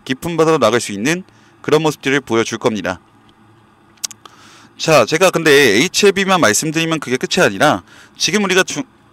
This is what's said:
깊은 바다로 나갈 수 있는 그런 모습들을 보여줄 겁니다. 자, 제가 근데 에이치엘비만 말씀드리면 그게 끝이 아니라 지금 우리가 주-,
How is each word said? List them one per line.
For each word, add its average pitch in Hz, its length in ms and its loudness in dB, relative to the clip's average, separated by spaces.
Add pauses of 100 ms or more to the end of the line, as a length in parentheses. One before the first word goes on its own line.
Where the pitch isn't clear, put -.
깊은 165 320 -8
바다로 160 220 2
나갈 117 220 2
수 - 120 -8
있는 143 320 -4 (360)
그런 151 220 0
모습들을 143 380 -2
보여줄 113 380 -2
겁니다. 92 420 -4 (1800)
자, 151 280 2
제가 165 260 2
근데 160 200 0
에이치엘비만 175 920 2
말씀드리면 156 600 0
그게 123 160 -4
끝이 180 280 -2
아니라 107 380 0 (340)
지금 202 280 -2
우리가 185 180 2
주-, 147 220 -8 (280)